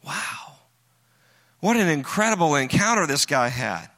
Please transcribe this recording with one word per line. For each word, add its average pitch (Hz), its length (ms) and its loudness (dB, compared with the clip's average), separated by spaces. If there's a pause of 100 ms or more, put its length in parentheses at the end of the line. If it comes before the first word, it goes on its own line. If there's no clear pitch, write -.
Wow. - 560 -10 (1000)
What 214 160 2
an 208 140 4
incredible 165 680 2
encounter 196 500 2
this 139 200 0
guy 127 240 2
had. 110 480 -6